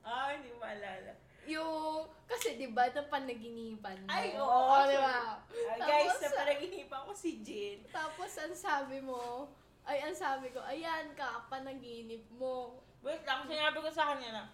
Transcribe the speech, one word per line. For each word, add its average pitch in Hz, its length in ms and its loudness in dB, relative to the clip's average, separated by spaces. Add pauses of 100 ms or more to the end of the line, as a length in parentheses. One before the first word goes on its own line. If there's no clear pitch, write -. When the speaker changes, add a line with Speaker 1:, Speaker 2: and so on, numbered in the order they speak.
Speaker 1:
Ah, 254 320 -2
hindi 285 160 -6
ko 233 100 -14
maalala. 202 540 -8 (320)
Speaker 2:
Yung, 311 600 -2 (180)
kasi 466 320 -2
di 247 140 -6
ba, 247 180 4
ng 285 220 -4
panaginipan 226 880 -6
mo? 196 100 -14
Speaker 1:
Ay, 359 240 0
oo, 277 140 0
Speaker 2:
Oo, 262 260 10
Speaker 1:
actually. 277 160 10
Speaker 2:
di 277 120 6
ba? 262 120 6
Speaker 1:
Ah, 226 240 0 (440)
guys, 294 280 6
Speaker 2:
Tapos, 359 140 2
Speaker 1:
sa 294 60 0 (100)
panaginip 349 500 0
ako 285 240 -8
si 359 180 -2 (120)
Jin. 202 360 -6 (100)
Speaker 2:
Tapos, 311 480 -4
ang 320 200 -4
sabi 277 440 -2
mo, 254 500 -6 (320)
ay, 285 180 -2
ang 302 140 -4
sabi 269 340 -2
ko, 254 140 -8
"Ayan 320 500 -4
ka, 240 380 -6
panaginip 240 720 -10 (100)
mo." 254 460 -6 (240)
Speaker 1:
Wait 320 240 -4
lang, 269 160 0
sinabi 302 400 0
ko 311 80 -2
sa 311 240 2
kanya 254 180 -8
na 214 220 -8